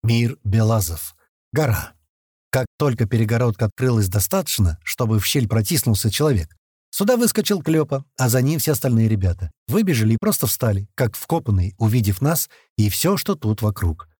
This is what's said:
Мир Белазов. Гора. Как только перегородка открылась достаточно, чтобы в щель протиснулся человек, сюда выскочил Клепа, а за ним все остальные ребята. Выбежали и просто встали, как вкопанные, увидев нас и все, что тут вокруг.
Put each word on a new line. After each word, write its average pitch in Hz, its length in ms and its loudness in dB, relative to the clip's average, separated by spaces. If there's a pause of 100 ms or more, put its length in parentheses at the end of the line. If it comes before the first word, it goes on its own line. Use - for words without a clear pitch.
Мир 117 420 0
Белазов. 107 720 0 (380)
Гора. 120 400 -2 (560)
Как 131 160 0 (140)
только 120 260 0
перегородка 113 600 0
открылась 110 420 0
достаточно, 98 760 0
чтобы 110 360 -2
в 95 80 -4
щель 127 200 0
протиснулся 113 640 0
человек, 120 480 0 (320)
сюда 208 260 0
выскочил 220 460 0
Клепа, 151 440 0 (120)
а 131 120 2
за 123 120 4
ним 147 180 2
все 156 120 0
остальные 113 360 2
ребята. 95 440 -2 (160)
Выбежали 131 480 2
и - 40 -2
просто - 280 0
встали, 104 480 -2
как 123 200 -2
вкопанные, 104 640 -2
увидев 107 440 0
нас 151 280 0 (260)
и 104 140 2
все, 185 280 0
что - 180 -2
тут 107 260 -4
вокруг. 95 480 -2 (100)